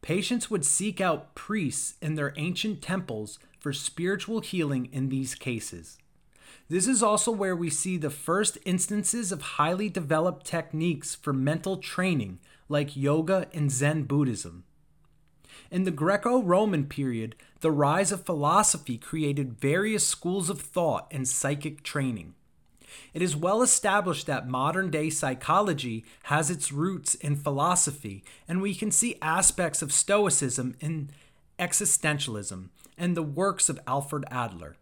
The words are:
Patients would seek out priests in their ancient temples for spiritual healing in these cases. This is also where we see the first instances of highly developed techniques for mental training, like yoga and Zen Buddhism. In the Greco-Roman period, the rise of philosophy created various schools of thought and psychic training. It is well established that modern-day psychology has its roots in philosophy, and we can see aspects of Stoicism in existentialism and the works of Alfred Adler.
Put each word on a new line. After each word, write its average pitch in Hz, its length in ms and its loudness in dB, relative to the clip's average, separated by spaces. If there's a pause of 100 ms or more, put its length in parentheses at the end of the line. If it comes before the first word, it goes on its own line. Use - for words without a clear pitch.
Patients 208 480 0
would 185 140 0
seek 190 360 0
out 175 360 0
priests - 640 -2
in 156 140 -2
their 143 200 -2
ancient 180 460 -4
temples 143 560 -6 (220)
for 143 120 -4
spiritual 190 680 -4
healing 143 520 -2
in 135 180 0
these 131 260 -2
cases. 107 640 -8 (720)
This 185 200 2
is 262 120 4
also 214 300 4
where 196 240 0
we 170 160 -2
see 185 260 -2
the 151 140 -2
first 185 540 0
instances 202 640 0
of 170 100 -6
highly 180 480 0
developed 165 580 0
techniques 160 680 -2
for - 180 -4
mental 156 440 0
training, 147 640 -2 (280)
like 143 280 0
yoga 160 580 2
and 147 160 2
Zen 143 320 2
Buddhism. 113 640 0 (1040)
In 185 140 0
the 180 80 0
Greco-Roman 190 920 4
period, 120 500 -4 (240)
the - 100 2
rise 151 400 4
of 190 160 -6
philosophy 156 720 2
created 143 640 -2
various 190 460 2
schools 180 440 -2
of 156 100 -4
thought 156 520 0
and 135 140 -4
psychic 147 580 -2
training. 120 500 -2 (800)
It 165 80 0
is 160 140 2
well 185 260 2
established 190 640 2
that 123 220 -2
modern-day 156 640 0
psychology 139 920 0 (200)
has 151 260 2
its 143 220 -4
roots 160 420 -2
in 147 220 0
philosophy, 143 880 0 (240)
and 180 120 0
we 196 140 -2
can 214 160 -2
see - 320 2
aspects 170 600 2
of 143 100 -4
Stoicism 139 880 2
in 156 300 -4 (500)
existentialism 143 1120 -2 (280)
and 175 180 0
the 165 60 -2
works 180 460 0
of 139 180 -2
Alfred 143 460 -2
Adler. 92 500 -6